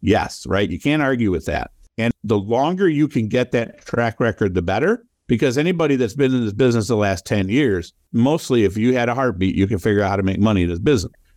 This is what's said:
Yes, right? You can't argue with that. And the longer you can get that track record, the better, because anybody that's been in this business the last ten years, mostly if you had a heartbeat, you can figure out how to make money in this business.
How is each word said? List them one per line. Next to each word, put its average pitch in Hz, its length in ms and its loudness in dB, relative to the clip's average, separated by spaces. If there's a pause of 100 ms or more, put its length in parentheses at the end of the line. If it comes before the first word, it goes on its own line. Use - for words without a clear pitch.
Yes, - 440 -2
right? 95 240 -2
You 92 100 -8
can't 151 220 0
argue 123 300 0
with 82 140 -4
that. 78 260 -6 (260)
And 117 140 0 (140)
the 107 120 2
longer 139 520 0
you 151 180 0
can 117 220 -2
get 123 240 -2
that - 320 -4
track 117 340 -2
record, 110 340 0
the 92 80 0
better, 117 440 -2 (220)
because 123 300 0
anybody 160 380 0
that's 123 200 -2
been 135 180 2
in 127 100 0
this 104 80 -2
business 117 380 2
the 117 80 2
last 101 280 0
ten 101 220 0
years, 104 460 0 (180)
mostly 127 540 2
if 95 100 0
you 120 200 2
had 120 120 0
a 120 80 -2
heartbeat, 95 400 0
you 95 120 2
can 104 120 -2
figure 104 220 2
out 98 80 0
how 98 80 0
to 101 60 -2
make 95 180 0
money 101 220 2
in 87 60 0
this 87 100 -4
business. 98 340 0 (240)